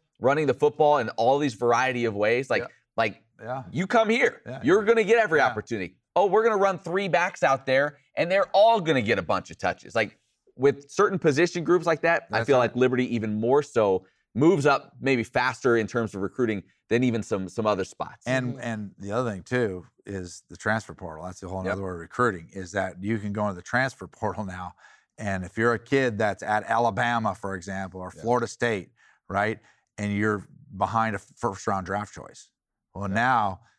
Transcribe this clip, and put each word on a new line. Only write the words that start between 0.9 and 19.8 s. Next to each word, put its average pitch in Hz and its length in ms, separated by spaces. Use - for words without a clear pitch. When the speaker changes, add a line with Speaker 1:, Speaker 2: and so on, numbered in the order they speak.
Speaker 1:
in 110 120
all 123 280
these 143 160
variety 120 520
of 107 80
ways. 113 340
Like, 107 140
Speaker 2:
Yeah. - 60
Speaker 1:
like, 110 260
Speaker 2:
Yeah. 127 320
Speaker 1:
you 170 160
come 220 220
here. 240 380
Speaker 2:
Yeah. 127 160
Speaker 1:
You're 208 220
gonna 226 200
get 220 140
every 175 220
Speaker 2:
Yeah. 123 80
Speaker 1:
opportunity. 107 480
Oh, 185 100
we're 202 160
gonna 220 140
run 196 220
three 190 300
backs 175 340
out 139 240
there, 139 320
and 165 140
they're 190 240
all 220 260
gonna 156 220
get 104 160
a 95 40
bunch 90 280
of - 80
touches. - 360
Like, 110 240
with 139 320
certain 196 280
position 165 460
groups 170 200
like 165 160
that, 165 220
I 107 60
Speaker 2:
That's 110 80
Speaker 1:
feel 139 100
Speaker 2:
right. 127 60
Speaker 1:
like 113 140
Liberty 123 380
even 107 240
more 131 240
so 101 440
moves 151 300
up 139 380
maybe 131 200
faster 120 540
in 110 100
terms 113 280
of 95 80
recruiting 104 400
than 120 160
even 113 180
some, 95 280
some 110 160
other 95 180
spots. - 420
Speaker 2:
And, 127 260
Speaker 3:
Mm-hmm. 135 100
Speaker 2:
and 110 360
the 101 140
other 120 180
thing, 92 120
too, 101 440